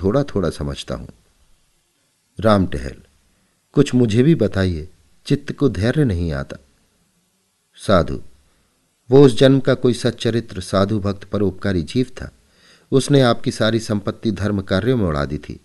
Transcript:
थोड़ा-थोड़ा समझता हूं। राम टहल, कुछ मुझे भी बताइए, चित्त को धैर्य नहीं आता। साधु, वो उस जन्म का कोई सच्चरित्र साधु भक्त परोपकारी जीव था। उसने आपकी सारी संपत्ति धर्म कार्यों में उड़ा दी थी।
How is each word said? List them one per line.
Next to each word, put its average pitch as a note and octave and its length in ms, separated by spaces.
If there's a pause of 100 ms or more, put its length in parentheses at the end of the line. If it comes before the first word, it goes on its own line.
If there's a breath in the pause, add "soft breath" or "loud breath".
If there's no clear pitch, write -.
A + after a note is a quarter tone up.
थोड़ा-थोड़ा G2+ 480
समझता C#2+ 440
हूं। A1+ 120 (1300)
राम G2+ 260
टहल, C2+ 280 (800)
कुछ C#3+ 220
मुझे A#2+ 280
भी D#3+ 120
बताइए, F#2 540 (380)
चित्त C#3+ 260
को C#3+ 160
धैर्य A#2+ 360
नहीं F2 280
आता। C#2 240 (1160)
साधु, C#2+ 480 (880)
वो C#3 160
उस B2 120
जन्म C3+ 220
का C3 140
कोई B2 200
सच्चरित्र A2+ 640
साधु G2+ 400
भक्त F#2+ 240
परोपकारी G2 580
जीव A#2+ 240
था। - 240 (640 soft breath)
उसने C3+ 280
आपकी A#2+ 300
सारी A2 300
संपत्ति G#2+ 500
धर्म G2+ 320
कार्यों G2+ 340
में G#2+ 100
उड़ा D2 180
दी C#2+ 140
थी। - 260